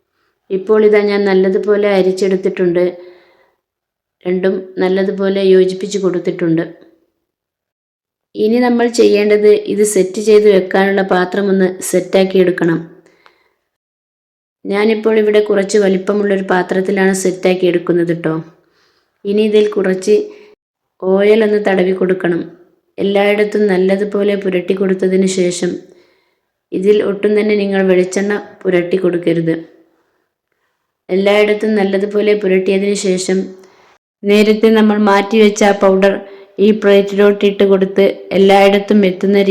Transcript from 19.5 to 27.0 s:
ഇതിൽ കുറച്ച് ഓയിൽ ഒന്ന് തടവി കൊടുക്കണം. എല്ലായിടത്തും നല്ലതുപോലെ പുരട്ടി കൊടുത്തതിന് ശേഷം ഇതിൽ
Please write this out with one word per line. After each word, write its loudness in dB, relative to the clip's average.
ഇതിൽ 4
കുറച്ച് 0
ഓയിൽ 2
ഒന്ന് 0
തടവി 0
കൊടുക്കണം. -2
എല്ലായിടത്തും 0
നല്ലതുപോലെ 0
പുരട്ടി -4
കൊടുത്തതിന് 0
ശേഷം -4
ഇതിൽ 2